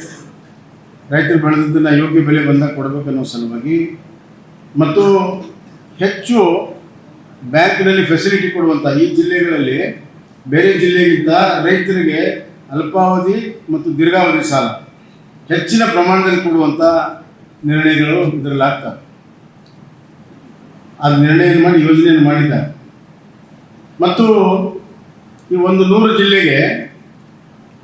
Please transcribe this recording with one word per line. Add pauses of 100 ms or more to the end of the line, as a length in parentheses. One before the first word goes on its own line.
(1120)
ರೈತರು
ಬೆಳೆದಿದ್ದನ್ನ
ಯೋಗ್ಯ
ಬೆಲೆ
ಬಂದಾಗ
ಕೊಡಬೇಕು
ಅನ್ನೋ
ಸಲುವಾಗಿ, (800)
ಮತ್ತು (800)
ಹೆಚ್ಚು (720)
ಬ್ಯಾಂಕ್‌ನಲ್ಲಿ
ಫೆಸಿಲಿಟಿ
ಕೊಡುವಂಥ
ಈ
ಜಿಲ್ಲೆಗಳಲ್ಲಿ (420)
ಬೇರೆ
ಜಿಲ್ಲೆಗಿಂತ (360)
ರೈತರಿಗೆ (240)
ಅಲ್ಪಾವಧಿ
ಮತ್ತು
ದೀರ್ಘಾವಧಿ
ಸಾಲ (880)
ಹೆಚ್ಚಿನ (100)
ಪ್ರಮಾಣದಲ್ಲಿ
ಕೊಡುವಂಥ (840)
ನಿರ್ಣಯಗಳು
ಇದರಲ್ಲಿ
ಆಗ್ತವೆ. (2000)
ಆ
ನಿರ್ಣಯ
ಮಾಡಿ
ಯೋಜನೆಯನ್ನು
ಮಾಡಿದ್ದಾರೆ. (1300)
ಮತ್ತು (1300)
ಈ
ಒಂದು
ನೂರು
ಜಿಲ್ಲೆಗೆ (920)